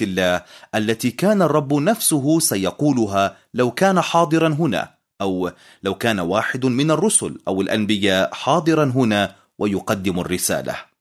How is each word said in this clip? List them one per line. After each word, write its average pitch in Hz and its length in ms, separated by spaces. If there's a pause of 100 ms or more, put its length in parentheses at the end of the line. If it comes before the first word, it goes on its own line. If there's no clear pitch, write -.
الله 90 420 (320)
التي 113 360
كان 196 300
الرب 147 320
نفسه 156 680
سيقولها 101 1000 (160)
لو 123 180
كان 185 300
حاضرا 160 460
هنا، 147 480 (260)
أو 90 300 (320)
لو 95 120
كان 113 240
واحد 110 460
من 135 260
الرسل 156 460 (100)
أو 95 140
الأنبياء 98 720
حاضرا 156 520
هنا 110 500 (220)
ويقدم 98 600
الرسالة. 80 560 (260)